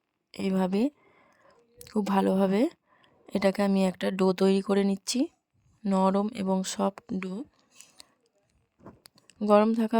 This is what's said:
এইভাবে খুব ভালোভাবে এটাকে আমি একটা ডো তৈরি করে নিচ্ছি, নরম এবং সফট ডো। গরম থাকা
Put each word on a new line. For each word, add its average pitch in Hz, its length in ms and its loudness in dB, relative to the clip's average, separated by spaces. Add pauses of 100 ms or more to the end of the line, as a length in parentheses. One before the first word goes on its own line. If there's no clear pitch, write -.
(340)
এইভাবে 190 480 -2 (1000)
খুব - 280 -6
ভালোভাবে 196 540 2 (720)
এটাকে 190 300 0
আমি 196 200 2
একটা 185 280 -4
ডো 190 220 0
তৈরি 190 280 2
করে 196 220 0
নিচ্ছি, 196 360 -2 (640)
নরম 196 520 0
এবং 190 280 -2
সফট 196 500 -6
ডো। 185 200 -8 (2000)
গরম 208 340 4
থাকা 226 240 0